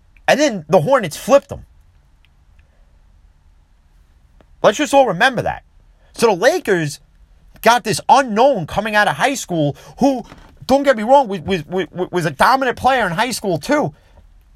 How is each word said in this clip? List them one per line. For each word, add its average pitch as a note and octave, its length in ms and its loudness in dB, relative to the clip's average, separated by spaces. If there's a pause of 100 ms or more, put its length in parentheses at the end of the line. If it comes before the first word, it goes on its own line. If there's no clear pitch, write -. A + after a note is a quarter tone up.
(280)
and A3+ 120 2
then A3+ 300 -2
the F3 120 4
Hornets A3 360 0
flipped - 340 0
him. - 140 -16 (3000)
Let's G#3+ 160 2
just D4 160 -4
all C4+ 140 4
remember G#3 340 0
that. - 220 -8 (500)
So A3+ 140 0
the G#3+ 60 2
Lakers F#3 640 -2 (640)
got A3+ 220 2
this F#3+ 240 -4
unknown A#3 600 2
coming G#3+ 280 -4
out G#3 120 4
of C#3+ 80 -2
high B3 180 0
school D#3 420 -4 (240)
who, B3+ 240 0 (420)
don't C#4 180 2
get C4+ 120 2
me G#3+ 80 -6
wrong, C4 240 4
was, F#3 140 -6
was, E3 240 -4
was, F3+ 220 -6 (240)
was E3+ 140 -2
a E3+ 60 -2
dominant A#3+ 460 0
player B3 280 0
in E3+ 80 -4
high A3+ 180 -4
school F#3 260 -6
too. C4 380 -2 (600)